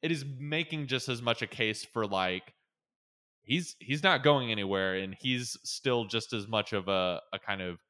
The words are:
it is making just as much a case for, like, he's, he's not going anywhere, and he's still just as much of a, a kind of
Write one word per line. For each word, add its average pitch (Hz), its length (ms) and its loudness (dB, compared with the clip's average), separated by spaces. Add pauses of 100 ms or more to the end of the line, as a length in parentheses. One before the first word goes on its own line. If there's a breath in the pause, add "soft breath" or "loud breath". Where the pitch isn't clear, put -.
it 131 100 0
is 143 120 -4
making 147 600 -4
just 127 220 -2
as 120 120 -2
much 120 220 2
a 113 40 -2
case 110 380 0
for, 110 220 0
like, 95 480 0 (880)
he's, 165 380 -2
he's 143 220 -4
not 180 200 4
going 139 280 6
anywhere, 95 440 2
and 95 240 -2
he's 123 460 -2
still 120 420 0
just 110 260 -4
as 104 160 -4
much 107 240 0
of 95 160 -2
a, 92 320 2 (120)
a 95 60 -6
kind 98 220 -4
of 90 180 -6 (120)